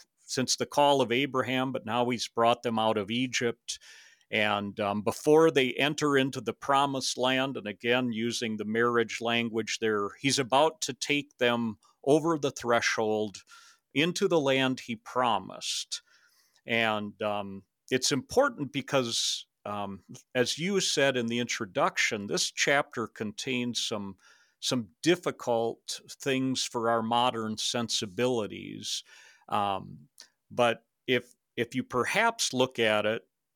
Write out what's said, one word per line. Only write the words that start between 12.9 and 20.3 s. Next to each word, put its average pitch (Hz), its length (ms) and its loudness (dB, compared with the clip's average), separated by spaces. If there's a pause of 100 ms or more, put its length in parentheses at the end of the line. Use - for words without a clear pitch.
into 175 340 0
the 170 120 4
land 131 420 2
he 117 160 -8
promised. - 1040 -4 (640)
And, 107 560 0
um, 101 420 -6 (260)
it's 131 220 0
important 151 640 -2
because, 127 720 -2 (200)
um, 101 360 -8 (340)